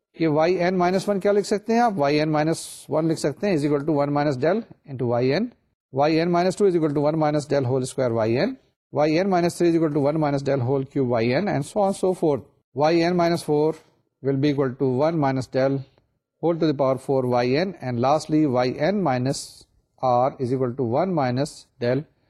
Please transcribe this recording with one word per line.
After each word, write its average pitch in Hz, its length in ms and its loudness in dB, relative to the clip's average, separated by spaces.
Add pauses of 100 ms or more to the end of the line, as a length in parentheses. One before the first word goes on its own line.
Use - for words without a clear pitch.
(140)
کہ 165 140 -2
وائی 160 280 2
این 180 220 0
مائنس 180 320 0
ون 202 100 0
کیا 202 120 0
لکھ 202 160 0
سکتے 208 260 -2
ہیں 233 60 4
آپ؟ 240 160 2
وائی 147 240 2
این 156 120 0
مائنس 156 580 -2
ون 151 160 0
لکھ 160 140 0
سکتے 202 280 -4
ہیں 185 100 2
is 139 60 -2
equal 147 180 0
to 156 140 -2
one 143 140 0
minus 143 240 0
del 147 220 0 (340)
into 127 120 -8
وائی 123 320 0
این۔ 202 120 0 (480)
وائی 151 260 2
این 170 120 0
مائنس 175 240 2
ٹو 208 100 2
is 190 60 4
equal 160 180 2
to 143 80 -2
one 151 180 0
minus 151 380 0
del 143 120 2
whole 131 160 0
square 127 300 -2
وائی 113 280 0
این۔ 233 140 0 (400)
وائی 151 240 2
این 196 120 0
مائنس 175 280 0
تھری 175 140 2
is 165 40 2
equal 160 200 0
to 151 60 0
one 143 140 0
minus 143 340 -2
del 139 100 0
whole 135 220 -2
cube 131 280 -2
وائی 120 260 2
این 196 120 -2
and 135 120 -2
so 196 240 -2
on 196 80 2 (140)
so 185 40 2
forth۔ 156 320 0 (340)
وائی 165 280 2
این 175 140 0
مائنس 170 280 0
فور 151 280 0 (520)
will 135 120 0
be 143 160 2
equal 135 160 0
to 127 320 -2
one 165 140 0
minus 135 400 0
del 135 180 2 (720)
whole 165 160 0
to 165 80 2
the 147 100 0
power 131 180 2
four 131 360 -2
وائی 123 260 2
این 190 140 -2 (140)
and 127 80 -6
lastly 151 520 2
وائی 127 260 0
این 190 320 -2
minus 127 360 -2 (640)
آر 127 300 2 (120)
is 120 40 -2
equal 127 240 -2 (100)
to 117 100 -2
one 160 180 0
minus 139 400 -2 (340)
del 123 140 0 (320)